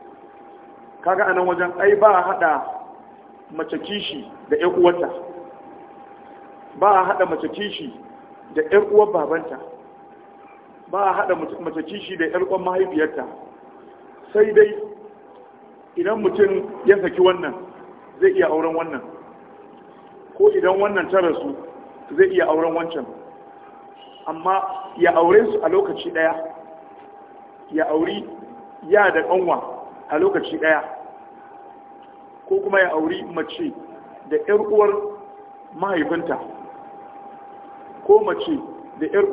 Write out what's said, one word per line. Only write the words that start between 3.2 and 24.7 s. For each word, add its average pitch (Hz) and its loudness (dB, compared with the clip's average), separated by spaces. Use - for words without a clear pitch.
mace 156 -8
kishi 170 -10
da 151 0
ƴar 175 0
uwarta, 175 4
ba 196 4
a 185 4
haɗa 190 0
mace 156 -4
kishi 170 -10
da 156 -2
ƴar 196 2
uwar 208 6
babanta, 160 -2
ba 185 -4
a 185 0
haɗa 185 0
mace, 160 -8
mace 160 -6
kishi 190 -12
da 165 0
ƴar 180 -2
uwar 185 -2
mahaifiyarta. 156 -2
Sai 214 4
dai - 6
idan 202 -2
mutum 196 2
ya 196 8
saki 175 0
wannan, 175 2
zai 185 6
iya 185 2
auren 160 0
wannan, 160 -6
ko 202 8
idan 185 2
wannan 196 0
ta 190 6
rasu, 147 0
zai 190 8
iya 175 2
auren 160 0
wancan. 165 -6
Amma 165 -2